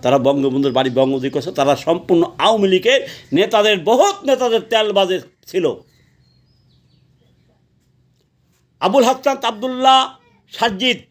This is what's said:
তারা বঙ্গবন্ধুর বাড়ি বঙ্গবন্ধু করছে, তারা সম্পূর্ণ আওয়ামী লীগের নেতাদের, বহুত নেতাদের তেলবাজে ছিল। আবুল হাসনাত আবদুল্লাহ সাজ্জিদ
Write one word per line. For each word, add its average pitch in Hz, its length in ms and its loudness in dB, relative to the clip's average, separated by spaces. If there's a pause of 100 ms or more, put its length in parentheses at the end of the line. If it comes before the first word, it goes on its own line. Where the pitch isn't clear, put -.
তারা 135 160 0
বঙ্গবন্ধুর 135 540 0
বাড়ি 131 180 0
বঙ্গবন্ধু 131 400 -2
করছে, 143 220 -6
তারা 139 240 0
সম্পূর্ণ 170 480 0 (140)
আওয়ামী 202 300 2
লীগের 202 340 2 (320)
নেতাদের, 214 460 2
বহুত 254 360 2 (100)
নেতাদের 247 360 0
তেলবাজে 196 560 0 (300)
ছিল। 180 180 -2 (3250)
আবুল 202 240 0
হাসনাত 262 420 -2
আবদুল্লাহ 254 540 0 (540)
সাজ্জিদ 233 460 -2 (120)